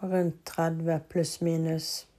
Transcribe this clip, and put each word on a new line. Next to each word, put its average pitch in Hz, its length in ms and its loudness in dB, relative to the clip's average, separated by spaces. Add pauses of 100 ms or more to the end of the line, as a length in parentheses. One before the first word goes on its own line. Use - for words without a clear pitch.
rundt 185 440 0
tredve 165 640 0
pluss - 320 0
minus. 160 640 0 (120)